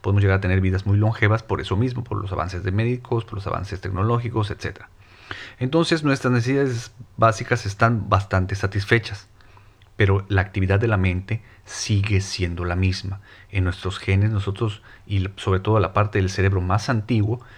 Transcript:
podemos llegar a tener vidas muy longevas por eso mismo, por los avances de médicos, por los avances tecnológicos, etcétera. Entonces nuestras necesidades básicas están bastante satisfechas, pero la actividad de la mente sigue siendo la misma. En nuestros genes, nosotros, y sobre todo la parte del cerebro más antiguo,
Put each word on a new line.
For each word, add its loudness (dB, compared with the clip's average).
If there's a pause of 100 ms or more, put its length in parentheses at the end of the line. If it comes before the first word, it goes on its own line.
podemos 4
llegar 4
a 0
tener 2
vidas 0
muy 4
longevas 2
por -4
eso -2
mismo, -2
por -6
los -8
avances -4
de -2
médicos, -2
por -12
los -10
avances -6
tecnológicos, 0
etcétera. -10 (680)
Entonces 2
nuestras 2
necesidades 0 (240)
básicas 0
están 0
bastante 2
satisfechas, -2 (680)
pero 2
la 2
actividad 0
de 2
la 2
mente 0 (220)
sigue 0
siendo -4
la -2
misma. -2 (300)
En 0
nuestros -4
genes, 2
nosotros, -2 (260)
y 0
sobre 0
todo 2
la 0
parte 0
del 2
cerebro 2
más 0
antiguo, 0 (180)